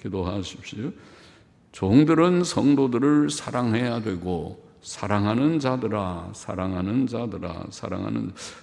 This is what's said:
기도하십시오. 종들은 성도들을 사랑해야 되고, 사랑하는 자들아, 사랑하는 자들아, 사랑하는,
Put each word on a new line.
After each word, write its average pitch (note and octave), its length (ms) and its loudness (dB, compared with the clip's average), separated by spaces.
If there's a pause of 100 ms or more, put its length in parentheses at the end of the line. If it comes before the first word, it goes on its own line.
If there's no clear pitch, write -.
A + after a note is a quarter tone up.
기도하십시오. G2 920 -6 (800)
종들은 D#3+ 720 6
성도들을 C#3 840 4
사랑해야 A#2+ 720 0
되고, F2+ 600 -4 (160)
사랑하는 A2 800 0
자들아, G#2 760 -2
사랑하는 F#2+ 760 -2
자들아, F2+ 640 -6
사랑하는, G#2 600 -4 (320)